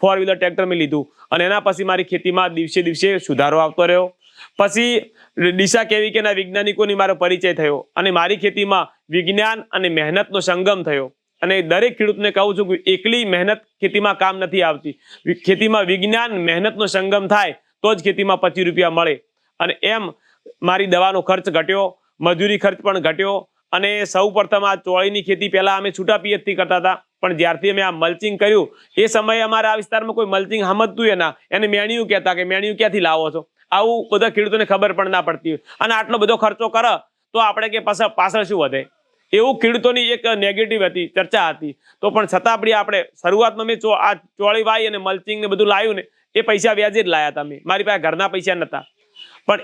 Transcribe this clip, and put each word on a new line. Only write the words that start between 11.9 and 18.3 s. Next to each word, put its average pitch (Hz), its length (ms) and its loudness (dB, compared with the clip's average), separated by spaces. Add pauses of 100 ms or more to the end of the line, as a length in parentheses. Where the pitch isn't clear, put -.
ખેડૂતને 208 320 0
કહું 196 280 0
છું 202 100 -2
કે 185 180 -2
એકલી 208 380 0
મહેનત 196 340 0
ખેતીમાં 202 600 -2
કામ 190 200 0
નથી 185 240 -2
આવતી. 151 360 -2 (280)
વિ-, 175 80 -2
ખેતીમાં 208 500 2
વિજ્ઞાન, 208 480 0
મહેનતનો 185 540 -2
સંગમ 196 400 0
થાય 190 280 2 (280)
તો 214 120 2
જ 170 100 -6
ખેતીમાં 196 360 0